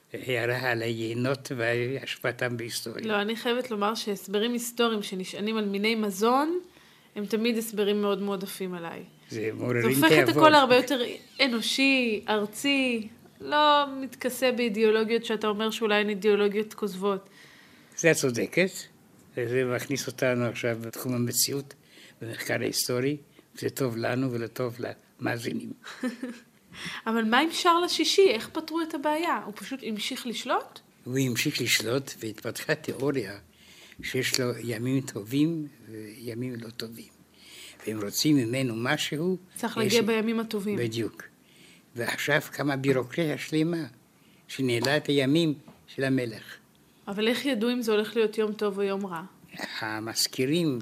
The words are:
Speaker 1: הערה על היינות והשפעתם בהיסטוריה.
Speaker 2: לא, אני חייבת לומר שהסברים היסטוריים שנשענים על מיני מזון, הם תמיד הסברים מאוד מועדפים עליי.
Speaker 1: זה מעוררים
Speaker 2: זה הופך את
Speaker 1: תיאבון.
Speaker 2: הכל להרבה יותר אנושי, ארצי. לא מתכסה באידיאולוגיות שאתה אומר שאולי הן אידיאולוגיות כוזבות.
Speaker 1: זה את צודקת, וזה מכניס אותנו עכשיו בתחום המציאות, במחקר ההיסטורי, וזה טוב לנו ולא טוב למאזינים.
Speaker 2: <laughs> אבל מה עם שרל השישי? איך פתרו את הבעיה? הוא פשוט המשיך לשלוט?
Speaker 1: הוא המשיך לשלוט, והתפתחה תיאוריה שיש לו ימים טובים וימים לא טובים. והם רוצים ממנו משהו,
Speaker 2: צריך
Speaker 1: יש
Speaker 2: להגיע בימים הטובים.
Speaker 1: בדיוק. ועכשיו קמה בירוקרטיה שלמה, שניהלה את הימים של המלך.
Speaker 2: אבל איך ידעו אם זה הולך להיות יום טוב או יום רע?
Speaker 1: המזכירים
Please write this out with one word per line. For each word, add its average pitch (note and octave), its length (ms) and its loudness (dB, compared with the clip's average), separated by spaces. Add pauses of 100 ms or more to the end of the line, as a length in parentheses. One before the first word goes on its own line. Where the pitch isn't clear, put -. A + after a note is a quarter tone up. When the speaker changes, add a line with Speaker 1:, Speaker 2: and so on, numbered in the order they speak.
(140)
Speaker 1:
הערה B2 580 -2
על A2+ 100 0
היינות A#2+ 760 -2
והשפעתם A#2+ 1000 -2
בהיסטוריה. A#2 500 -6
Speaker 2:
לא, G#3 140 2
אני G#3+ 140 -2
חייבת A#3+ 360 -2
לומר G#3 240 0
שהסברים G#3 580 -2
היסטוריים A#3 500 0
שנשענים G3 540 -4
על G#3+ 80 0
מיני G3+ 300 2
מזון, A#3 640 2 (560)
הם G#3 100 -6
תמיד A3 320 0
הסברים G#3 440 0
מאוד G3+ 200 0
מועדפים F#3+ 520 -6
עליי. E3+ 300 -10 (260)
Speaker 1:
זה A2 240 -4
מעוררים A#2+ 280 0
Speaker 2:
זה A#2 60 4
הופך C3+ 180 4
את D#4+ 40 8 (160)
Speaker 1:
תיאבון. D#4+ 180 4
Speaker 2:
הכל D#4 60 12
להרבה C4+ 260 8
יותר B3+ 260 2 (440)
אנושי, B3 840 2
ארצי. A#3 760 0 (340)
לא D4 440 4 (160)
מתכסה B3+ 500 -2
באידיאולוגיות A3 720 2
שאתה A3 220 -2
אומר G#3+ 240 0
שאולי G#3 300 2
הן G#3 80 0
אידיאולוגיות G#3 640 2
כוזבות. F#3+ 560 -4 (680)
Speaker 1:
זה E3 140 6
את D3+ 40 6
צודקת, C#3 560 0 (680)
וזה B2+ 280 0 (100)
מכניס B2+ 320 -4
אותנו B2 380 0
עכשיו A#2 360 -2
בתחום A#2 320 -6
המציאות, B2 600 -2 (480)
במחקר A#2 400 -4
ההיסטורי, B2+ 560 0 (380)
וזה A#2+ 140 -4
טוב B2 280 -2
לנו B2 340 0
ולא A#2 160 -4
טוב A#2+ 320 -6
למאזינים. A#2+ 960 -6 (300)
Speaker 2:
<laughs> - 1040 -10
אבל A3+ 160 0
מה A3+ 160 4
עם D#4+ 120 2
שרל E4+ 340 4
השישי? E4+ 440 4
איך A3 200 -2
פתרו D#4+ 320 -4
את D#4+ 120 -6
הבעיה? D4+ 520 0
הוא G3+ 100 -10
פשוט A#3 280 -10
המשיך A3+ 440 -6
לשלוט? C4+ 520 -4 (240)
Speaker 1:
הוא B2 140 -2
המשיך C3 440 0
לשלוט, A#2+ 580 0
והתפתחה A2+ 560 -4
תיאוריה A#2+ 640 -4 (640)
שיש B2+ 360 0
לו B2 200 0
ימים A#2+ 420 0
טובים C#3+ 640 -2 (220)
וימים A2+ 680 -10
לא A2+ 140 -10
טובים. A2+ 480 -14 (720)
והם G#2+ 160 -6
רוצים D3 320 2
ממנו B2+ 400 0
משהו, D#3 640 -2 (180)
Speaker 2:
צריך A3+ 160 -4
Speaker 1:
יש A3+ 60 -6
Speaker 2:
להגיע A3 240 4
בימים A3+ 380 0
הטובים. G#3 360 -4
Speaker 1:
בדיוק. A2+ 480 -4 (720)
ועכשיו C#3+ 440 0 (100)
קמה C#3 240 -2
בירוקרטיה C3+ 640 0
שלמה, D#3+ 480 0 (600)
שניהלה B2+ 500 2
את D3 100 -2
הימים D3 460 4 (340)
של - 160 -4
המלך. B2+ 400 0 (640)
Speaker 2:
אבל G#3+ 200 0
איך B3 180 0
ידעו A#3+ 260 2
אם B3 100 -2
זה A3 100 0
הולך G#3+ 240 2
להיות G#3+ 220 2
יום G#3+ 160 0
טוב G#3 240 -2
או G3 60 -2
יום G3 220 -2
רע? E3+ 160 -8 (580)
Speaker 1:
המזכירים B2 1040 0